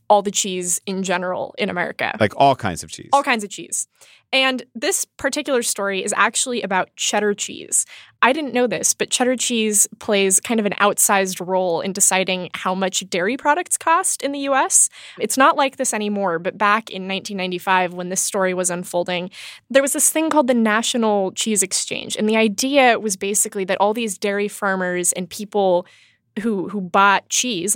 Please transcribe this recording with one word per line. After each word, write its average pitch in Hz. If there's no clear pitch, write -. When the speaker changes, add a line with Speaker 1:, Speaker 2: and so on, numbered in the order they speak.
Speaker 1:
all 208
the 196
cheese 180
in 190
general 180
in 202
America. 175
Speaker 2:
Like, 107
all 135
kinds 90
of 80
cheese. -
Speaker 1:
All 277
kinds 240
of 202
cheese. -
And 262
this 294
particular 277
story 196
is 202
actually 233
about 185
cheddar 208
cheese. -
I 240
didn't 285
know 247
this, 175
but -
cheddar 254
cheese 220
plays 196
kind 226
of 208
an 196
outsized 196
role 180
in 190
deciding 185
how 190
much 190
dairy 190
products 302
cost -
in 277
the 285
U 277
S. 302
It's -
not 277
like 269
this 254
anymore, 202
but 175
back 214
in 185
nineteen 190
ninety-five, 185
when 180
this 185
story 185
was 180
unfolding, 180
there 269
was 277
this -
thing 320
called 302
the 254
National 220
Cheese 214
Exchange. -
And 214
the 220
idea 240
was 208
basically 202
that 185
all 208
these 226
dairy 202
farmers 180
and 180
people 190
who, 202
who 202
bought 196
cheese 208